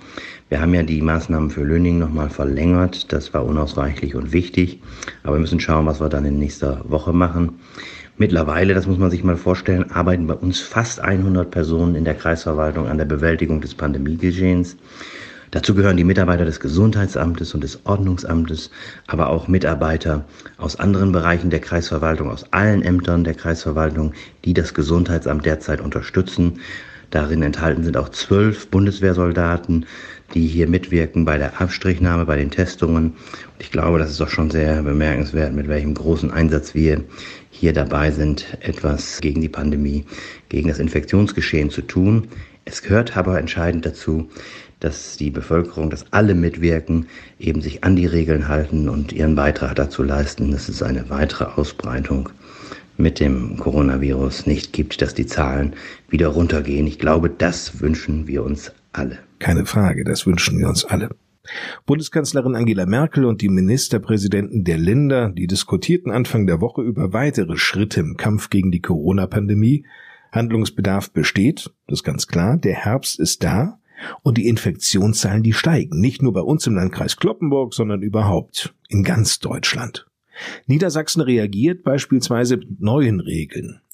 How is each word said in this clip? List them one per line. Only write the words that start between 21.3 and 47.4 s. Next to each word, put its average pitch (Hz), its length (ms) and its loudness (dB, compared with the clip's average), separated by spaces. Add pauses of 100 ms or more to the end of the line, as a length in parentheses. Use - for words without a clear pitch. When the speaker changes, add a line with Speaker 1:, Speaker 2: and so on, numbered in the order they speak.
Speaker 1:
der 80 80 0
Kreisverwaltung, 80 720 -2
aus - 200 -10
allen 101 300 4
Ämtern 90 420 2
der 80 120 -2
Kreisverwaltung, 78 800 -2 (320)
die 90 100 2
das 87 180 0
Gesundheitsamt 80 720 0
derzeit 78 340 -2
unterstützen. 85 760 0 (580)
Darin 78 320 0
enthalten 80 400 0
sind 82 140 0
auch 71 120 -2
zwölf 104 600 2
Bundeswehrsoldaten, 87 1160 2 (480)
die 82 140 2
hier 80 200 2
mitwirken 85 560 2
bei 76 140 2
der 71 240 -4
Abstrichnahme, 87 640 0
bei 76 120 2
den 71 120 0
Testungen. 82 600 2
Und 82 60 -8 (440)
ich - 100 -16
glaube, 82 300 2
das 78 100 0
ist 76 100 -8
doch 76 100 0
schon 78 200 0
sehr 78 320 2
bemerkenswert, 73 720 0
mit 73 140 -4
welchem 73 260 -2
großen 80 380 0
Einsatz 78 420 0
wir 78 300 2 (480)
hier 82 220 0
dabei 73 360 0
sind, 76 520 -2
etwas - 600 -4
gegen 78 200 0
die 78 80 -2
Pandemie, 73 560 -2 (440)
gegen 78 200 0
das 76 100 -2
Infektionsgeschehen 80 920 0
zu - 140 -6
tun. 104 460 2 (360)
Es - 160 -12
gehört 117 340 2
aber 90 220 0
entscheidend 82 480 -2
dazu, 78 440 -2 (500)
dass - 360 -6
die 73 140 -4
Bevölkerung, 80 600 0
dass - 220 -8
alle 101 240 4
mitwirken, 82 720 0 (320)
eben 76 220 -2